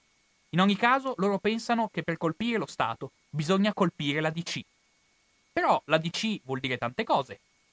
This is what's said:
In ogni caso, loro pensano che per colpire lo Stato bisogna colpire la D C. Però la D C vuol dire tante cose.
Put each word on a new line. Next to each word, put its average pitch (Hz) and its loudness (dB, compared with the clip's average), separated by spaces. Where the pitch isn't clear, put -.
In 165 0
ogni 196 6
caso, 262 2
loro 196 0
pensano 226 0
che 165 -6
per 165 -4
colpire 220 -2
lo 156 -2
Stato 120 -4
bisogna 190 2
colpire 151 0
la 156 0
D 165 -4
C. - -8
Però 302 2
la 151 4
D 165 -2
C 220 -4
vuol 131 -4
dire 131 -2
tante 123 -4
cose. 147 -2